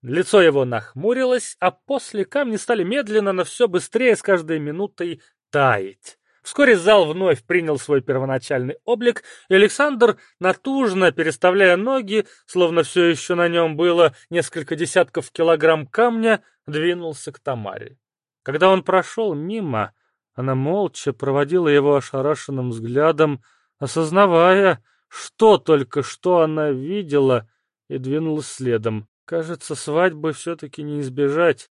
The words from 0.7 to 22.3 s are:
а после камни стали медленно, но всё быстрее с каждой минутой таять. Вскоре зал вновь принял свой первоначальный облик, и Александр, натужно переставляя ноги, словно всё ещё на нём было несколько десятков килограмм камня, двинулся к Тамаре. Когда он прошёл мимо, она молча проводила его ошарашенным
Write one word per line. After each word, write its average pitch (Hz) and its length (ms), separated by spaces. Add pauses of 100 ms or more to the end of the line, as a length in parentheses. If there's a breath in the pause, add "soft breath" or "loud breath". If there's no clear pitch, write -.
а 180 100
после 214 560
камни 262 300
стали 208 280
медленно, 208 500
но 185 100
всё - 240
быстрее 220 480
с - 80
каждой 165 360
минутой 170 640 (300 soft breath)
таять. 110 680 (240)
Вскоре 262 340
зал 190 300
вновь 165 380
принял 165 340
свой 139 240
первоначальный 131 840
облик, 233 400 (240 loud breath)
и 190 60
Александр, 226 640 (220 soft breath)
натужно 190 720
переставляя 180 680
ноги, 214 480 (220 soft breath)
словно 170 340
всё 175 220
ещё 170 320
на 175 120
нём 170 300
было 170 380 (160 soft breath)
несколько 165 440
десятков 170 540
килограмм 160 560
камня, 226 580 (220)
двинулся 160 680
к - 60
Тамаре. 107 640 (420)
Когда 156 280
он 190 120
прошёл 190 540
мимо, 151 580 (400)
она 131 220
молча 156 580
проводила 143 540
его 143 280
ошарашенным 135 760